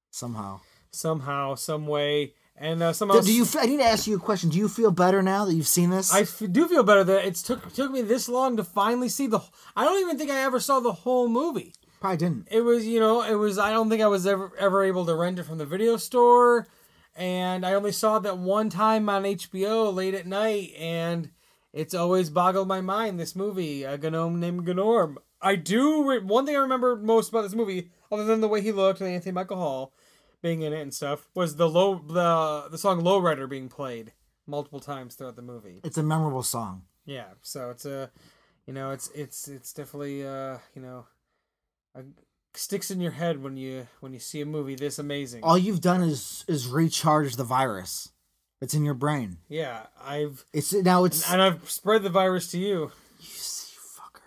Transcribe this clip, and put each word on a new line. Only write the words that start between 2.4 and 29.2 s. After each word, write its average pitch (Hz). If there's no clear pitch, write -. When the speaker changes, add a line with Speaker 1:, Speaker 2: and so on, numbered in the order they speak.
Speaker 2:
and, 165
uh, 165
somehow. 202
Speaker 1:
Do, 190
do 220
you 240
f-, -
I 277
need 269
to 277
ask 226
you 214
a -
question. 175
Do 151
you 208
feel 214
better 180
now 190
that 185
you've 160
seen 175
this? 185
Speaker 2:
I 196
f-, -
do 277
feel 320
better 196
that 190
it's 190
took, 233
took 269
me 262
this 226
long 247
to 214
finally 226
see 277
the 214
wh-, -
I 214
don't 381
even 339
think 285
I 269
ever 254
saw 269
the 240
whole 247
movie. 240
Speaker 1:
Probably 190
didn't. 165
Speaker 2:
It 220
was, 233
you 226
know, 220
it 220
was, 208
I 208
don't 220
think 220
I 220
was 196
ever, 190
ever 196
able 185
to 165
rent 175
it 170
from 156
the 156
video 214
store, 240
and 180
I 185
only 202
saw 214
it 214
that 190
one 196
time 214
on 196
H 196
B 185
O 220
late 190
at 180
night, 202
and 165
it's 156
always 180
boggled 185
my 190
mind, 190
this 160
movie, 180
A 139
Gnome 165
Named 175
Gnorm. 180
I 196
do, 269
re-, 254
one 208
thing 294
I 277
remember 254
most 220
about 226
this 202
movie, 196
other 208
than 220
the 220
way 208
he 214
looked 190
and 190
Anthony 180